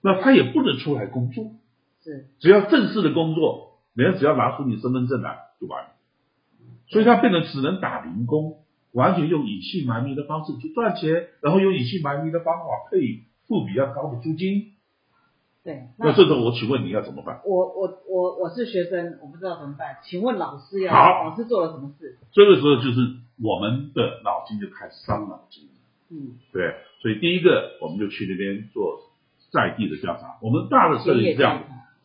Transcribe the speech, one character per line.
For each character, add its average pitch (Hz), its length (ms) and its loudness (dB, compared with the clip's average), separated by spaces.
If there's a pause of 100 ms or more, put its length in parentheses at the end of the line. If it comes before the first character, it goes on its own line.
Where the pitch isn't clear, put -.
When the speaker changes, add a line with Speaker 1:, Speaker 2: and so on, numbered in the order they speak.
Speaker 1:
那 190 160 4
他 269 120 6
也 175 100 8
不 277 200 2
能 165 160 0
出 143 180 -2
来 104 100 -6
工 123 240 -4
作。 - 220 -10 (500)
Speaker 2:
是。 143 240 -16 (140)
Speaker 1:
只 160 80 4
要 202 140 10
正 220 260 4
式 214 140 -2
的 147 100 2
工 160 240 0
作， - 420 -2 (160)
人 151 180 4
家 - 60 -2
只 135 60 0
要 143 120 4
拿 123 200 0
出 143 80 -6
你 107 160 -2
身 127 120 -2
份 127 140 0
证 123 160 -2
来 73 160 -10 (220)
就 95 80 -12
完 65 160 -12
了。 - 60 -20 (960)
所 208 120 2
以 214 40 4
他 240 120 8
变 226 160 2
成 165 120 2
只 135 180 -6
能 190 180 -2
打 - 240 -8
零 98 220 -6
工， 156 320 -2 (320)
完 151 240 2
全 151 140 0
用 151 180 0
隐 101 160 -8
姓 156 240 -6
埋 117 180 -2
名 135 100 -6
的 147 100 -6
方 151 200 -6
式 131 140 -10
去 156 160 -10
赚 214 220 -2
钱， 165 320 -2 (120)
然 151 140 0
后 196 60 6
用 190 120 4
隐 131 120 -2
姓 160 180 -4
埋 147 200 -4
名 160 100 -4
的 170 80 -2
方 165 180 -2
法 170 60 -12 (260)
可 190 80 0
以 117 240 -2 (240)
付 185 180 -2
比 95 80 -8
较 135 220 -2
高 147 180 -8
的 120 80 -10
租 160 140 -4
金。 196 380 -4 (920)
Speaker 2:
对， 147 200 -12 (120)
Speaker 1:
那 151 160 2
这 190 140 8
种 135 180 2
我 120 80 2
请 113 160 -4
问 127 160 0
你 87 60 -8
要 104 100 -2
怎 69 140 -12
么 - 80 -16
办？ - 240 -12
Speaker 2:
我， 185 340 -2
我， 185 80 -4 (220)
我， 180 320 -2
我 165 80 -4
是 240 160 -6
学 180 240 -4
生， 170 320 -6
我 143 60 -20
不 147 100 -20
知 185 60 -14
道 170 160 -8
怎 143 80 -14
么 143 100 -14
办。 147 240 -12
请 180 180 -10
问 233 160 -2
老 147 220 -8
师 196 220 -8
要， 175 120 -2
Speaker 1:
好。 143 380 4
Speaker 2:
老 165 60 -12
师 226 80 -6
做 214 200 -2
了 160 80 -6
什 131 60 -16
么 143 200 -14
事？ 139 200 -18 (140)
Speaker 1:
这 202 120 10
个 190 120 10
时 139 60 0
候 143 140 6
就 123 140 -2
是 123 240 0 (260)
我 107 200 -2
们 131 340 -4
的 - 300 -2
脑 - 220 -4
筋 107 140 -10
就 98 80 -8
开 - 220 -18
始 - 160 -20
伤 104 220 -6
脑 80 200 -18
筋 76 160 -20
了。 67 60 -20 (400)
Speaker 2:
嗯。 135 260 -16 (160)
Speaker 1:
对， 90 220 -4 (260)
所 113 100 -2
以 107 100 -4
第 175 160 0
一 175 40 -2
个 - 400 2
我 80 80 -8
们 90 100 -8
就 104 100 -4
去 - 180 -8
那 92 100 -6
边 98 380 -8
做 92 260 -4 (500)
在 104 280 0
地 98 100 -2
的 76 80 -6
调 85 240 -8
查。 - 220 -20
我 110 80 -4
们 151 180 0
大 208 220 4
的 131 80 0
策 151 160 2
略 113 180 2
是 120 60 -4
这 139 40 4
样 113 180 2
的， - 40 -16
Speaker 2:
田 - 40 -20
野 - 0 -
调 - 100 -20
查。 - 100 -20 (160)